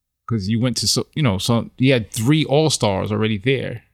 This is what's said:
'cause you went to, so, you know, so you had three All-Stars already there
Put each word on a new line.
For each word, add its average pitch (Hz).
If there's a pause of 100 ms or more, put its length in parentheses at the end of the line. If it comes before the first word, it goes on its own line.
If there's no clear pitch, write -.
(280)
'cause 104
you 113
went 120
to, 107
so, -
you 156
know, 101
so 113
you 131
had 120
three 143
All-Stars 110
already 107
there 117 (100)